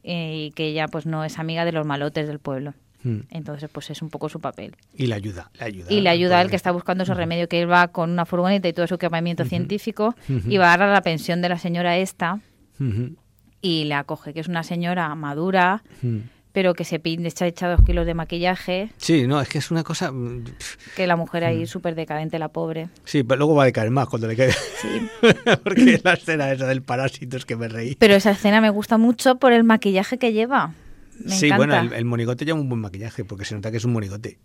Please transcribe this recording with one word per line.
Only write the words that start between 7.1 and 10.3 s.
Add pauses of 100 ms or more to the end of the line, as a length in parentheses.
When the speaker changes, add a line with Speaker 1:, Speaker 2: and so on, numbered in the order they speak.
Speaker 2:
Ujú.
Speaker 1:
remedio,
que
él
va
con
una
furgoneta
y
todo
su
equipamiento
Speaker 2:
Ujú.
Speaker 1:
científico (140)
Speaker 2:
Ujú.